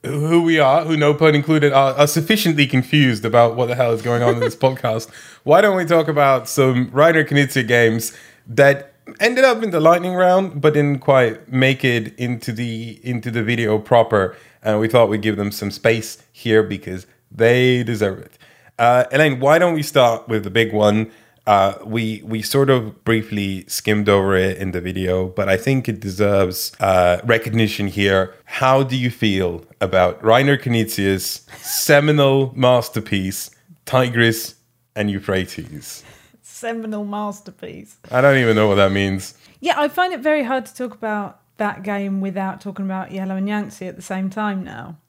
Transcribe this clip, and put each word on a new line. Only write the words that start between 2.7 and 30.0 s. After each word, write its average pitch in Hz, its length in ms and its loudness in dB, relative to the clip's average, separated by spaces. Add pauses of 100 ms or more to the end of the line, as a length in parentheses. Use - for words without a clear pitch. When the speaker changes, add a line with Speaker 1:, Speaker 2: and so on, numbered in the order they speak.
Speaker 1:
about 117 320 4
what 123 100 0
the 123 80 -4
hell 123 180 0
is 107 100 -4
going 120 200 0
on 120 120 2
in 117 60 -4
this 113 160 -2
<laughs> 135 100 0
podcast, 120 420 -2 (340)
why 165 200 6
don't 202 140 2
we 180 100 -2
talk 165 220 2
about 139 420 2
some 127 400 0
Reiner 151 360 4
Knizia 139 400 0
games 117 480 2 (320)
that 139 460 2 (280)
ended 247 240 2
up 233 180 2
in 214 80 -4
the 170 100 -2
lightning 175 340 2
round, 180 460 2
but 151 140 2
didn't 143 260 0
quite 123 500 0
make 131 320 2
it 120 360 -2
into 120 340 -6
the, 117 500 -10
into 120 280 -8
the 113 120 -2
video 110 360 0
proper. 107 580 2 (260)
And 107 160 0
we 110 100 0
thought 113 200 4
we'd 104 140 -2
give 104 160 -2
them 101 120 -4
some 101 200 -8
space 113 480 -2 (140)
here 110 300 2
because 95 440 -8 (240)
they 123 540 2
deserve 104 340 -4
it. - 180 -20 (420)
Uh, 120 340 4
Elaine, 139 280 0
why 143 180 4
don't 175 140 2
we 151 100 -4
start 120 460 0
with 110 160 -2
the 98 60 -8
big 107 240 0
one? 107 360 2 (360)
Uh, 98 400 2
we, 110 400 -6
we 110 160 -6
sort 139 260 0
of 117 360 -2
briefly 101 640 -4
skimmed 104 380 -2
over 98 300 2
it 92 220 0
in 95 140 -6
the 87 100 -6
video, 92 460 -4
but 98 200 -4
I 95 80 2
think 131 320 -2
it 107 100 -6
deserves, 98 800 -2
uh, 90 460 2
recognition 113 640 0
here. 95 460 0 (100)
How 135 380 0
do 131 120 -4
you 123 140 -2
feel 95 560 -2 (160)
about 92 400 0